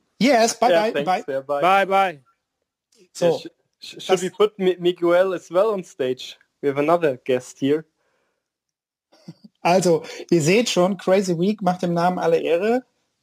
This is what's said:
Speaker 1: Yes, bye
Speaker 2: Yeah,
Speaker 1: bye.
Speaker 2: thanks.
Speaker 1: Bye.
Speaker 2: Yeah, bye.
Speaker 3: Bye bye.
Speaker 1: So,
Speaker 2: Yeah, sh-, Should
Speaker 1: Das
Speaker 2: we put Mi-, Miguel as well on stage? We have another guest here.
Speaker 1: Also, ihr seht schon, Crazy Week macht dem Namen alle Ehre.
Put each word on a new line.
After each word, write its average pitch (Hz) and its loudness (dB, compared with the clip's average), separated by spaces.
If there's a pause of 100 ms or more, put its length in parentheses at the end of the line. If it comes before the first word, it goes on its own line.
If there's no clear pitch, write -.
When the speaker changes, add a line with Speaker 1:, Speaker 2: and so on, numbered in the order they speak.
(180)
Speaker 1:
Yes, 233 2
bye 247 0
Speaker 2:
Yeah, 165 4
Speaker 1:
bye. 220 -2
Speaker 2:
thanks. - -4 (200)
Speaker 1:
Bye. 139 -8
Speaker 2:
Yeah, 135 -4
bye. 143 -6
Speaker 3:
Bye 190 4
bye. 190 0 (920)
Speaker 1:
So, 170 0
Speaker 2:
Yeah, 135 -4
sh-, - -18 (400)
Should - -14
Speaker 1:
Das 185 0
Speaker 2:
we 180 -4
put 208 -2
Mi-, 185 0
Miguel 175 0
as - -12
well 185 0
on 190 -6
stage? - -8 (240)
We 143 -4
have 139 -2
another 151 0
guest - -4
here. 147 0 (1800)
Speaker 1:
Also, 175 2 (260)
ihr 170 4
seht 196 2
schon, 180 0
Crazy 185 0
Week 202 -2
macht 180 -2
dem 180 -2
Namen 180 0
alle 165 0
Ehre. 190 0 (380)